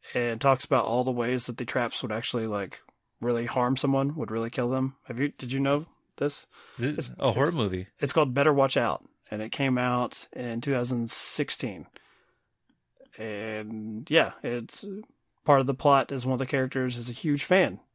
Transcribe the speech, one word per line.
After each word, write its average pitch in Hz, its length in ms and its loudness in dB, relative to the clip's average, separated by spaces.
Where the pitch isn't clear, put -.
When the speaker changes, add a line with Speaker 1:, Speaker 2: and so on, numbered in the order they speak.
Speaker 1:
and 120 260 -2
talks 135 240 4
about 127 200 4
all 120 200 2
the 131 80 0
ways 120 340 0
that 117 100 -6
the 123 80 -6
traps 120 380 -2
would 107 100 -4
actually, 113 340 -2
like, 101 360 -4
really 120 260 0
harm 127 300 2
someone, 139 400 0
would 113 160 -6
really 113 180 -2
kill 120 180 -2
them. 131 280 -2
Have 120 140 -6
you, 147 80 0
did 127 240 -8
you 135 80 -2
know 143 260 2
this? - 300 -4
Speaker 2:
This 120 120 0
is - 80 -4
Speaker 1:
It's, - 100 -12
Speaker 2:
a 131 120 4
horror 127 160 4
Speaker 1:
it's, 175 80 0
Speaker 2:
movie. 92 300 -2
Speaker 1:
it's 139 120 0
called 143 220 2
Better 143 180 4
Watch 135 240 4
Out, 117 280 0
and 107 100 -6
it 113 120 -8
came 135 260 0
out 123 560 0
in 120 260 -6
two 139 120 -2
thousand 123 380 0
sixteen. - 760 -2
And 107 920 -8
yeah, 147 220 4
it's 120 420 -6
part 143 160 6
of 127 60 0
the 135 80 0
plot 139 380 4
is 127 120 -4
one 131 100 2
of 120 40 -2
the 127 80 -2
characters 127 500 0
is 120 140 -6
a 117 40 -6
huge 143 300 -2
fan 151 360 4